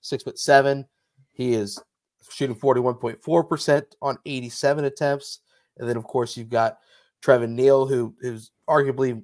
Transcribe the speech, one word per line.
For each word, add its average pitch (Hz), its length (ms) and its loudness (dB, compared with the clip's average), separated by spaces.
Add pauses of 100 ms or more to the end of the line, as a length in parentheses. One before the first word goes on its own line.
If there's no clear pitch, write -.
six-foot-seven. 139 840 2 (460)
He 123 240 -2
is 101 260 -6 (480)
shooting 127 260 -4
forty-one 123 400 2
point 117 280 -8
four 165 200 0
percent 147 580 -2
on 135 260 -4
eighty-seven 143 580 -2
attempts. 143 540 -4 (380)
And 120 120 -6
then, 117 80 0
of 113 60 -6
course, 123 340 -4
you've 113 140 -14
got 113 260 0 (460)
Trevin 117 300 4
Neal, 135 340 4
who 120 340 -2
is 113 300 -10 (180)
arguably 135 540 0